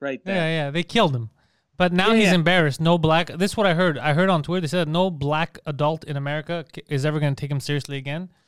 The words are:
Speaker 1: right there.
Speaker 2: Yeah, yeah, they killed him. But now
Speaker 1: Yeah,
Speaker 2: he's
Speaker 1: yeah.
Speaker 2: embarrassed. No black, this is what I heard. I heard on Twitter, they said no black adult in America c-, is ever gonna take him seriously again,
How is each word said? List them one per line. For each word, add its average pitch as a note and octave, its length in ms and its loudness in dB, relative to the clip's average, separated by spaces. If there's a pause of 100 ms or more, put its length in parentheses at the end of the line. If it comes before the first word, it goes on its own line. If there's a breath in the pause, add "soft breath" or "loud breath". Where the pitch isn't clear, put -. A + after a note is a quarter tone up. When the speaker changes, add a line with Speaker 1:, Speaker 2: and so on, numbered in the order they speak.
Speaker 1:
right C#3 240 -6
there. F#3+ 120 -4
Speaker 2:
Yeah, D#3+ 280 -2
yeah, C#3+ 60 -6
they E3 120 -2
killed F#3 320 2
him. A#2 140 -4 (480)
But F3+ 160 2
now F#3 180 2
Speaker 1:
Yeah, A3+ 60 4
Speaker 2:
he's A3 120 6
Speaker 1:
yeah. F3+ 60 6
Speaker 2:
embarrassed. E3 460 2
No E3 180 4
black, D#3+ 300 2
this F3 240 -2
is - 40 -12
what G#3 100 2
I F3 80 4
heard. E3 240 2
I D3 160 0
heard F#3 160 2
on E3 120 2
Twitter, F3 200 -4
they D#3+ 60 -2
said E3+ 200 0
no F3+ 220 0
black D3+ 560 -4
adult D3+ 380 -2
in D3 120 -8
America D3+ 480 -6 (100)
c-, - 140 -14
is C#3 160 -2
ever D3+ 160 0
gonna C#3+ 160 2
take C#3+ 140 -10
him C#3+ 100 -2
seriously C#3 380 -6
again, D3 320 -8 (180)